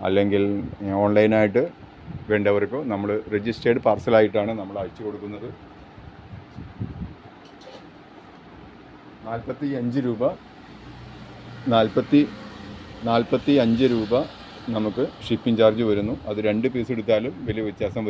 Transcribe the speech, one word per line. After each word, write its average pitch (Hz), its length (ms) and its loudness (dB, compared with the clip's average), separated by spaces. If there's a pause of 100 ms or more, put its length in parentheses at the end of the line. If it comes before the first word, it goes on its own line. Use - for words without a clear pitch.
അല്ലെങ്കിൽ 98 360 4 (600)
ഓൺലൈനായിട്ട് 107 600 4 (680)
വേണ്ടവർക്കോ 101 480 2 (140)
നമ്മൾ 101 160 -2 (240)
രജിസ്റ്റേർഡ് 117 520 0
പാർസലായിട്ടാണ് 107 760 4
നമ്മൾ 98 200 -10
അയച്ചു 90 260 -10
കൊടുക്കുന്നത്. 104 400 -10 (3750)
നാൽപത്തിയഞ്ച് 120 800 -4
രൂപ, 117 160 -2 (1500)
നാൽപത്തി, 113 480 4 (880)
നാൽപത്തിയഞ്ച് 120 840 4
രൂപ 113 300 2 (540)
നമുക്ക് 107 280 -2 (220)
ഷിപ്പിംഗ് 113 340 0
ചാർജ് 110 300 6
വരുന്നു. 104 240 0 (160)
അത് 107 180 -4
രണ്ട് 110 260 2
പീസ് 123 200 -4
എടുത്താലും 110 400 0 (140)
വലിയ 110 200 -4
വ്യത്യാസം 107 420 -4